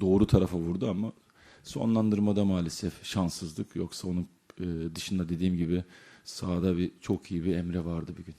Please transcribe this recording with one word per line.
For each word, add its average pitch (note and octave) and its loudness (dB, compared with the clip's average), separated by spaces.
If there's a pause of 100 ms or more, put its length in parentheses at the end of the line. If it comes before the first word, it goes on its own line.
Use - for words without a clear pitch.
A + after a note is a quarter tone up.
doğru G2 6
tarafa F#2 4
vurdu F2+ -2
ama G#2 -4 (500)
sonlandırmada G#2 2
maalesef F2 -2
şanssızlık. F2+ -4
Yoksa F2+ -6
onun, F2+ -2 (320)
e, E2 -4
dışında E2+ -2
dediğim F2+ 2
gibi E2+ 2 (400)
sahada F2+ 0
bir, F2+ 0 (100)
çok - -4
iyi E2+ -4
bir F2+ 2
Emre F2 -2
vardı E2 -6
bugün. E2+ -14